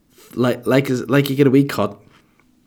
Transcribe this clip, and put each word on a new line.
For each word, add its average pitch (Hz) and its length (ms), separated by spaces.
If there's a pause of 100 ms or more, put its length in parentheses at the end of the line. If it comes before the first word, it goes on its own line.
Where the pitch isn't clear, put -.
(360)
like, 123 300
like, 135 240
is, 123 200
like 143 200
you 135 60
get 139 120
a 127 40
wee 139 140
cut, 104 340 (680)